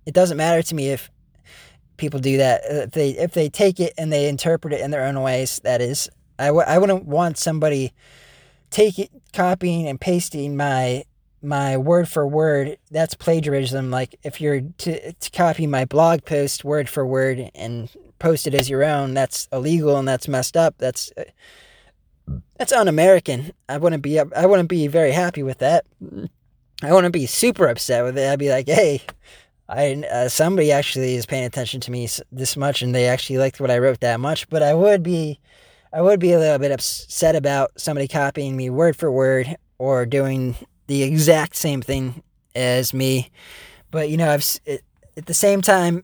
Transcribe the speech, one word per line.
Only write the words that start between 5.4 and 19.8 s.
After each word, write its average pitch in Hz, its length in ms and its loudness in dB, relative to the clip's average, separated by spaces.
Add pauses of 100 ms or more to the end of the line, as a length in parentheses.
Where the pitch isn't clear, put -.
that 123 180 0
is. 127 280 -4 (300)
I 135 80 0
w-, 156 180 4
I 160 140 4
wouldn't 190 260 2
want 160 320 0
somebody 151 560 -2 (800)
take 214 260 2
it, - 140 -6 (220)
copying 180 540 -2
and 135 140 -8
pasting 147 560 -4
my, 131 460 -2 (400)
my 139 340 -2
word 165 300 2
for 147 180 -2
word. 147 520 0 (120)
That's 156 240 -2
plagiarism. 139 800 -2
Like, 127 320 -6
if - 180 -12
you're 143 200 0
to, 160 520 -8
to - 180 -14
copy 165 360 0
my 135 180 -2
blog 160 400 2
post 143 380 -4
word 147 260 -2
for 139 160 -4
word 131 480 -2
and 113 380 -10 (260)
post 165 300 0
it 135 80 -2
as 135 140 0
your 135 140 0
own, 143 300 0
that's 135 380 -2
illegal 147 460 2